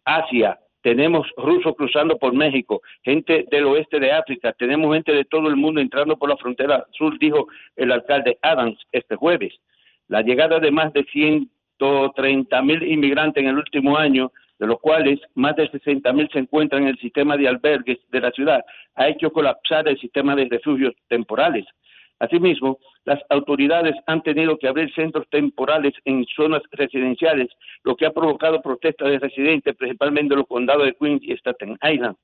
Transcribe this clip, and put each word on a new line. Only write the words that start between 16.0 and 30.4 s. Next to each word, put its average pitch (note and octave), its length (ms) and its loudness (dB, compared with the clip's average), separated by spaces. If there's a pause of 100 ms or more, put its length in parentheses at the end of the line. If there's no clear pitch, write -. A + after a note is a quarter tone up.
mil D3+ 200 0
se C#3+ 80 -2
encuentran C#3+ 420 0
en C#3 60 2
el C3 100 -2
sistema C#3+ 380 -2
de C#3+ 100 2
albergues C3 520 0 (120)
de B2+ 100 -2
la A#2+ 120 0
ciudad, C3+ 320 0 (320)
ha B2+ 100 2
hecho D3+ 260 -2
colapsar D#3 540 0
el C#3 140 0
sistema C#3 340 -2
de C#3 120 2
refugios B2+ 480 -2 (120)
temporales. A#2+ 580 -2 (540)
Asimismo, C3+ 600 0 (260)
las C#3+ 160 -2 (100)
autoridades C#3+ 640 2 (140)
han E3 140 -2
tenido D#3 360 0
que C#3 80 -4
abrir C#3+ 280 -2
centros D#3 360 -4
temporales C#3+ 640 0 (100)
en C3 300 -2
zonas D3+ 280 0 (100)
residenciales, C3+ 760 -2 (360)
lo C3 100 0
que D#3 100 -2
ha D#3 60 2
provocado D#3+ 500 0
protestas C#3+ 500 -2
de C#3 100 0
residentes, C#3 560 -2
principalmente C#3+ 580 -2
en C#3 60 2